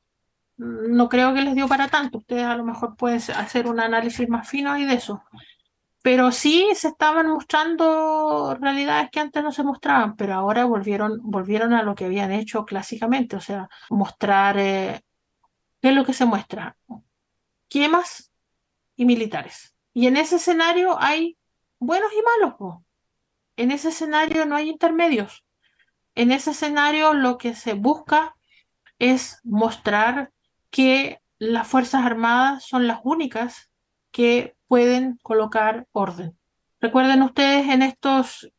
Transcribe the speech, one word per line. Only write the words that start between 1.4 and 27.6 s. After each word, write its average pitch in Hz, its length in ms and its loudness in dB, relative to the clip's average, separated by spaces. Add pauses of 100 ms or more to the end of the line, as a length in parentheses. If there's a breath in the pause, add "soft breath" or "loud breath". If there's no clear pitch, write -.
les 269 140 0
dio 269 120 0
para 269 200 0
tanto, 277 320 -4
ustedes 240 240 -4
a 240 120 -2
lo 240 80 -8
mejor 233 320 -8
pueden 240 240 -2 (160)
hacer 233 300 -2
un 233 140 -2
análisis 226 500 -2
más 233 180 -4
fino 285 240 -4
ahí 277 140 -2
de 269 80 0
eso, 208 300 -4 (800 loud breath)
pero 254 280 4
sí 330 440 2
se 320 140 -2
estaban 320 380 2
mostrando 311 1300 0
realidades 277 500 0
que 302 80 -6
antes 302 240 -4
no 302 80 -4
se 294 120 -4
mostraban, 262 520 0
pero 196 200 -4
ahora 214 300 0
volvieron, 214 580 -2
volvieron 214 500 -2
a 233 80 4
lo 202 140 -2
que 190 100 -8
habían 190 260 -2
hecho 220 320 -4
clásicamente, 226 720 -4
o 190 60 -8
sea, 196 260 -8 (220 loud breath)
mostrar, 202 720 0
eh, 196 420 -2 (800)
¿qué 262 80 4
es 269 60 6
lo 269 100 4
que 262 80 0
se 262 120 0
muestra? - 500 -4 (920)
Quemas 320 640 0 (640)
y 247 100 0
militares. 226 720 -2 (180)
Y 240 120 2
en 254 100 4
ese 311 200 2
escenario 339 640 2
hay 320 360 0 (420)
buenos 370 340 -2
y 427 80 0
malos, 440 360 2
po. 180 280 -12 (720)
En 247 140 0
ese 285 180 -4
escenario 311 560 -2
no 294 100 -2
hay 302 140 -2
intermedios. 320 760 0 (680)
En 240 180 2
ese 285 200 -2
escenario 302 600 2
lo 247 240 0
que 233 180 -6
se 220 180 -6